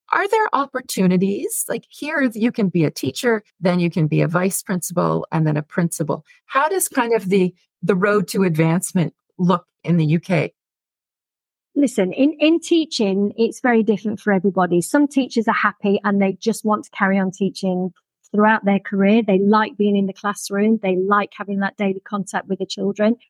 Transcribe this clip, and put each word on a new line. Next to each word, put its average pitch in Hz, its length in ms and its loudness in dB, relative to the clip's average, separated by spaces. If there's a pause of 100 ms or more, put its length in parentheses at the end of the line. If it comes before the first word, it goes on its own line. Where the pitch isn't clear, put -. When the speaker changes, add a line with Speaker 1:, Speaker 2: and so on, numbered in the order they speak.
(140)
Speaker 1:
are 370 160 0
there 440 240 2
opportunities? 214 1120 -2
Like - 220 -8
here, 294 320 -6 (120)
you 233 200 -2
can 196 160 0
be 165 160 2
a 143 60 0
teacher, 226 520 -2 (160)
then 180 220 0
you 170 80 0
can 160 180 0
be 151 140 0
a 151 80 2
vice 180 340 -2
principal, 170 720 -4
and 160 120 0
then 151 120 0
a 151 60 -4
principal. 160 600 -4 (220)
How 285 240 0
does 370 180 -2
kind 233 260 -2
of 196 140 0
the, 180 260 2 (280)
the 190 140 2
road 202 340 0
to 196 140 0
advancement 165 680 0 (240)
look 180 280 0 (180)
in 175 140 2
the 156 80 2
U 160 160 2
K? 156 320 -2 (1200)
Speaker 2:
Listen, 208 380 0
in, 294 260 2
in 320 200 4
teaching, 208 760 0
it's 226 240 -2
very 233 220 2
different 208 380 -2
for 208 120 -2
everybody. 180 480 2
Some 285 280 2
teachers 247 400 0
are 220 80 0
happy 202 480 0
and 202 180 2
they 190 120 2
just 220 300 -4
want 214 200 0
to - 80 -20
carry 196 260 0
on 190 140 0
teaching 185 580 -4 (420)
throughout 214 320 2
their 196 140 2
career. 202 480 2
They 190 140 2
like 208 360 2
being 202 220 0
in 196 80 0
the 190 80 -6
classroom. 208 720 -2
They 190 140 0
like 202 380 0
having 196 260 -6
that 196 140 -4
daily 190 320 -2
contact 196 400 -6
with 190 120 -4
the 190 80 -6
children. 208 480 -2 (140)